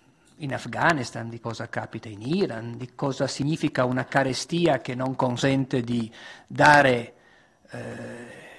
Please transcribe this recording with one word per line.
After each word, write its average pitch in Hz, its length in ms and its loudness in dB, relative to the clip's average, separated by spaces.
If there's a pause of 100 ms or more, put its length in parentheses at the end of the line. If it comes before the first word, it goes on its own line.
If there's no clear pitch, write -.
(360)
in 139 160 -6
Afghanistan, 120 800 -2
di 117 100 -12
cosa 113 280 -8
capita 110 400 -8
in 104 120 -12
Iran, 120 560 -2
di 123 180 -12
cosa 139 320 -2
significa 139 600 0
una 127 180 0
carestia 139 760 0
che 131 120 -8
non 131 220 -4
consente 131 640 2
di 117 320 -2 (340)
dare, 135 680 6 (560)
eh, 117 720 -14 (160)